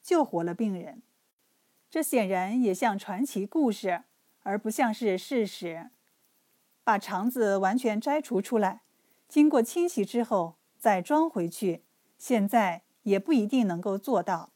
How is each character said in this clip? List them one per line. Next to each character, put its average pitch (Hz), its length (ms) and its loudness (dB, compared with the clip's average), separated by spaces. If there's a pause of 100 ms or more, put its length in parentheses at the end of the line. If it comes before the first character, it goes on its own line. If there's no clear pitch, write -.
救 330 200 2
活 170 200 -2
了 175 100 -4
病 208 240 -2
人。 175 240 -14 (880)
这 320 140 -2
显 226 240 0
然 190 340 -2
也 202 120 2
像 202 260 0
传 214 260 -4
奇 202 200 -4
故 277 260 0
事， 180 320 -4 (400)
而 196 140 -4
不 220 120 -6
像 226 240 0
是 202 240 0
事 220 300 -2
实。 165 420 -12 (960)
把 214 140 4
肠 202 320 -2
子 214 280 2
完 190 200 2
全 220 220 0
摘 294 220 0
除 240 200 -2
出 226 160 -2
来， 202 240 0 (460)
经 302 220 6
过 262 120 4
清 349 260 0
洗 214 180 -2
之 240 180 -2
后 175 320 -2 (220)
再 196 240 2
装 311 280 2
回 170 200 -2
去， 170 340 -4 (340)
现 214 300 0
在 196 360 0 (200)
也 196 140 2
不 311 160 0
一 214 140 4
定 254 180 2
能 175 160 0
够 196 160 -2
做 202 240 0
到。 175 340 -4